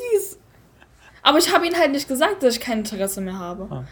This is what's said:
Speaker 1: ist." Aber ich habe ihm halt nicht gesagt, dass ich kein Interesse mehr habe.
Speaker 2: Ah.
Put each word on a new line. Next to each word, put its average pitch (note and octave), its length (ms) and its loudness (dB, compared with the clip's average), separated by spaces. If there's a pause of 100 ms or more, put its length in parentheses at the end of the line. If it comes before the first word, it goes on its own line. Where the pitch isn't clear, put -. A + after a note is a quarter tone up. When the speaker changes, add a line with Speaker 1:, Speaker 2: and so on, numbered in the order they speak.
(180)
Speaker 1:
ist." - 220 -6 (840)
Aber D4 160 6
ich E4+ 160 4
habe F4 120 4
ihm E4+ 100 0
halt E4 180 4
nicht C#4+ 160 -4
gesagt, D#4+ 340 0
dass A#3 120 4
ich A3+ 40 -6
kein A3 200 -4
Interesse G3 420 -4
mehr F#3+ 180 -6
habe. F3+ 320 -10
Speaker 2:
Ah. C3 200 -8